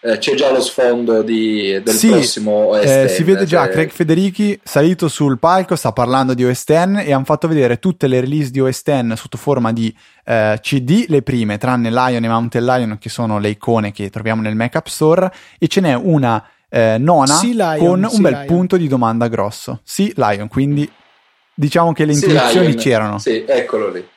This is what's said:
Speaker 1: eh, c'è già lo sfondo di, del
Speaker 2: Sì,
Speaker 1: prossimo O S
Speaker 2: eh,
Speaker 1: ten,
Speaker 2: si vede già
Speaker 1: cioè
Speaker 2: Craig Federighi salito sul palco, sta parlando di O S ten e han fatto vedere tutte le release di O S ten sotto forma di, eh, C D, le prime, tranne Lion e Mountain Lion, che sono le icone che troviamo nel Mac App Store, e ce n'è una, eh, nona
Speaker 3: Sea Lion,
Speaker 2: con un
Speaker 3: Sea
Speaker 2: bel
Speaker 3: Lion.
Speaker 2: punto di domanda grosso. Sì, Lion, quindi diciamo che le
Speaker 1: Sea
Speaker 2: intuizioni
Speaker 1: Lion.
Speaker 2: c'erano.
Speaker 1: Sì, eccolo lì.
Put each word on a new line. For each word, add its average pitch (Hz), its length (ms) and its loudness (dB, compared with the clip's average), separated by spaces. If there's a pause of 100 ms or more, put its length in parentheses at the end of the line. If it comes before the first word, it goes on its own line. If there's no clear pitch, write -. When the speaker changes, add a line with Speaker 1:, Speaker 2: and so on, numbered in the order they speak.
Speaker 1:
eh, 110 180 -2
c'è - 160 -2
già 135 160 2
lo 127 100 0
sfondo 120 600 0
di, 107 600 -2
del 113 120 0
Speaker 2:
Sì, 220 140 4
Speaker 1:
prossimo 120 420 0
O 104 240 2
S 104 60 2
Speaker 2:
eh, 101 40 2
Speaker 1:
ten, 135 240 4
Speaker 2:
si 120 140 0
vede 190 240 2
già 156 160 2
Speaker 1:
cioè 131 80 -2
Speaker 2:
Craig 160 180 -2
Federighi 190 760 0
salito 165 440 0
sul 139 320 0
palco, 180 360 2
sta 127 160 -2
parlando 127 440 0
di 123 100 0
O 123 80 2
S - 120 -8
ten 180 320 2
e 156 140 -2
han 135 140 0
fatto 156 220 -2
vedere 131 320 2
tutte 180 260 -2
le 127 140 2
release 139 320 -2
di 135 80 -4
O 131 120 2
S - 120 -10
ten 120 340 -2
sotto - 200 -14
forma 120 360 0
di, 113 180 -2 (320)
eh, 110 380 0
C 139 200 -2
D, 180 260 2
le 143 160 2
prime, 107 340 -2
tranne 120 320 -2
Lion 123 340 0
e 117 40 -2
Mountain 117 360 -2
Lion, 120 360 -2
che 113 100 -12
sono 110 300 -4
le 104 100 -2
icone 107 420 -2
che 101 200 -10
troviamo 110 320 -4
nel 107 120 -4
Mac 113 200 -4
App 160 100 -4
Store, 175 460 2 (260)
e 170 100 0
ce 196 140 0
n'è 247 140 2
una, 135 500 0 (240)
eh, 113 300 2
nona 143 380 2
Speaker 3:
Sea 202 360 0
Lion, 156 140 2
Speaker 2:
con 185 160 2
un 226 80 -2
Speaker 3:
Sea 220 80 0
Speaker 2:
bel 175 140 4
Speaker 3:
Lion. 139 120 -8
Speaker 2:
punto 180 320 0
di 165 100 0
domanda 117 420 0
grosso. 110 540 -6
Sì, - 320 -4
Lion, 104 320 -2
quindi 143 400 -2 (680)
diciamo 170 360 0
che 151 140 0
le 151 80 2
Speaker 1:
Sea 147 160 2
Speaker 2:
intuizioni 139 380 4
Speaker 1:
Lion. 117 120 0
Speaker 2:
c'erano. 107 380 0
Speaker 1:
Sì, 110 300 -2
eccolo 113 420 -2
lì. 90 280 -12